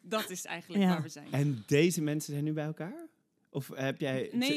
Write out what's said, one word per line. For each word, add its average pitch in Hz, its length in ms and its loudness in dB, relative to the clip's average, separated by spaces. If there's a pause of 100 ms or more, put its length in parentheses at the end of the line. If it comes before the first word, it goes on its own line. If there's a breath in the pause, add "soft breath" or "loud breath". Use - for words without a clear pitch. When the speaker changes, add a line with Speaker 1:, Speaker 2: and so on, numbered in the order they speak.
Speaker 1:
Dat 214 280 -4
is 180 140 -8
eigenlijk 175 380 0
Speaker 2:
Ja. 185 60 8
Speaker 1:
waar 175 140 4
we 147 60 -8
zijn. 147 220 -16
Speaker 3:
En 139 360 2
deze 165 360 4
mensen 151 300 -2
zijn 143 120 -2
nu 156 80 0
bij 151 120 -2
elkaar? 175 380 -8 (480)
Of 139 240 -6
heb 135 260 -2
jij, 131 320 -2
Speaker 1:
Nee, 254 240 2